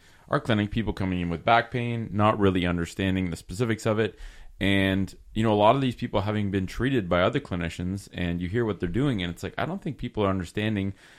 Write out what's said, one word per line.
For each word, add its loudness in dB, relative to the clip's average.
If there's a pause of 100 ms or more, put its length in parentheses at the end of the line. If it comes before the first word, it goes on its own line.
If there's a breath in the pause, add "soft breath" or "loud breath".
(280 soft breath)
our 0
clinic, 0
people -2
coming -2
in -2
with -6
back 4
pain, -4
not 2
really 4
understanding 0
the -6
specifics -4
of 2
it. -2 (400 soft breath)
And, 2 (200)
you 0
know, 4
a 4
lot 6
of 0
these 0
people -2
having -2
been 0
treated -2
by 4
other 2
clinicians, -6
and -2
you -4
hear 0
what -2
they're 0
doing, 0
and -4
it's -10
like, -8
I -2
don't -6
think -8
people -2
are 4
understanding -2 (240 loud breath)